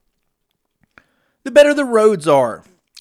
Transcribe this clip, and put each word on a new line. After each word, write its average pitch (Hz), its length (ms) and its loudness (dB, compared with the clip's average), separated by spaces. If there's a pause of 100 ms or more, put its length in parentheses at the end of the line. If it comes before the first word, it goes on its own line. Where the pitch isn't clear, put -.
(1400)
The 269 60 -14
better 294 240 2
the 285 100 -4
roads 214 440 -2
are, 120 340 -2 (380)